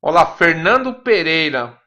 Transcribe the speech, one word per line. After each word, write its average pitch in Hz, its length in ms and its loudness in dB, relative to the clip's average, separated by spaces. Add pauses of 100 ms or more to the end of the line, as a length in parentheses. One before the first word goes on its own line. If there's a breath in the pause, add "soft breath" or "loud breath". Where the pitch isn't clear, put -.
Olha 156 140 -2
lá, 170 120 4 (100)
Fernando 202 640 0
Pereira. 160 840 -2